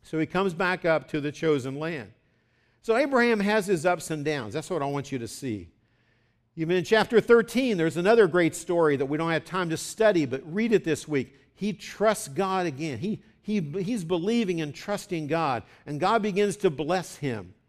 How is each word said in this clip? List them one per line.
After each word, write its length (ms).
So 160
he 80
comes 260
back 320
up 240
to 140
the 100
chosen 460
land. 340
So 120
Abraham 460
has 240
his 220
ups 240
and 120
downs. 300
That's 160
what 140
I 40
want 240
you 100
to 80
see. 400
Even 200
in 80
chapter 360
thirteen, 560
there's 200
another 320
great 260
story 400
that 120
we 120
don't 140
have 120
time 260
to 60
study, 480
but 200
read 280
it 120
this 240
week. 260
He 200
trusts 560
God 380
again. 320
He, 260
he, 160
he's 220
believing 560
and 120
trusting 540
God, 380
and 140
God 240
begins 360
to 120
bless 460
him. 380